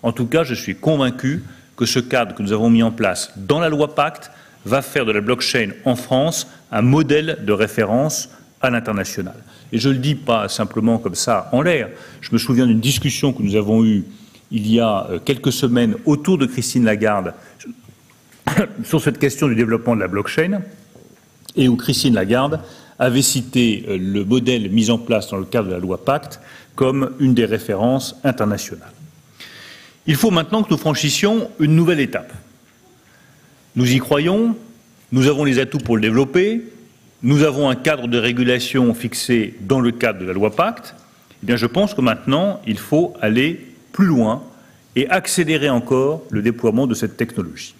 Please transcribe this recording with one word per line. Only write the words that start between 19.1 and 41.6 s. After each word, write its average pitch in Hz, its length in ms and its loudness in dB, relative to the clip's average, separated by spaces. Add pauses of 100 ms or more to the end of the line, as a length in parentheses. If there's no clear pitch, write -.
question 143 300 0
du 120 60 2
développement 117 400 0
de 107 60 0
la 92 80 -2
blockchain, 160 540 -2 (960)
et 135 120 4
où 117 80 4
Christine - 380 0
Lagarde 123 460 0 (380)
avait 127 240 2
cité, 120 680 0
euh, 98 100 -4
le 98 260 -2
modèle 120 460 0
mis 110 200 2
en 117 80 2
place 113 300 -2
dans 101 80 -8
le 95 80 -4
cadre 104 240 -2
de 92 60 -4
la 90 60 -6
loi 92 240 -6
Pacte - 360 -4 (360)
comme 131 420 0
une 131 160 4
des 117 100 4
références 110 800 -2
internationales. 104 680 -4 (1120)
Il 156 80 2
faut 226 160 4
maintenant 185 320 0
que - 80 -2
nous 151 80 2
franchissions 160 800 0
une 156 160 4
nouvelle 165 260 4
étape. - 320 -4 (1400)
Nous 123 180 2
y 131 60 4
croyons, 180 580 2 (560)
nous 131 140 4
avons 147 180 2
les 131 140 2
atouts 135 200 -2
pour 117 180 0
le 107 60 2
développer, 139 600 2 (600)
nous 143 200 4
avons 143 260 2
un 131 60 2
cadre 127 320 -2
de 120 120 2
régulation 123 760 2
fixé 117 680 -2
dans 127 180 2
le 120 100 2
cadre 117 300 -2
de 92 60 -8
la 92 60 -4
loi 101 220 0
Pacte. 214 400 -2 (480)
Eh 101 40 -10
bien, 120 100 2
je 117 100 0